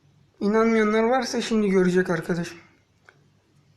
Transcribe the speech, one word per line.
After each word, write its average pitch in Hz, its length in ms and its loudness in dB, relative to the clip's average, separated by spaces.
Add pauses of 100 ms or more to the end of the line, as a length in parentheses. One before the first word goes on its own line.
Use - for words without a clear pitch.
(400)
İnanmayanlar 220 600 2
varsa 240 380 -2
şimdi 214 280 0
görecek 185 420 2
arkadaşım. 170 480 -6 (1200)